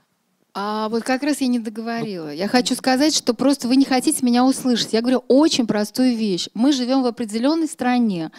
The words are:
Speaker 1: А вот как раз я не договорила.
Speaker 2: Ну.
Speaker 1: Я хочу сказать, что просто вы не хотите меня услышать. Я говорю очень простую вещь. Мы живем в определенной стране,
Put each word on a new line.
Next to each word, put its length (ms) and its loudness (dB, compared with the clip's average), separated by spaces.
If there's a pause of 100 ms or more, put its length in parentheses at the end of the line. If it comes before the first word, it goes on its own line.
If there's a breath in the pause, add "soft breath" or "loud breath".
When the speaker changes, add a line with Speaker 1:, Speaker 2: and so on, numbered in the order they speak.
(540)
Speaker 1:
А 360 -6
вот 140 -4
как 200 -2
раз 160 -2
я 80 -2
не 120 0
договорила. 680 -8
Speaker 2:
Ну. 60 -10
Speaker 1:
Я 180 -4
хочу 260 2
сказать, 400 2
что 180 -2
просто 360 0
вы 80 4
не 80 6
хотите 400 0
меня 180 4
услышать. 480 0
Я 80 2
говорю 300 0
очень 360 4
простую 520 0
вещь. 360 -2
Мы 200 2
живем 300 0
в 20 0
определенной 640 -2
стране, 720 -2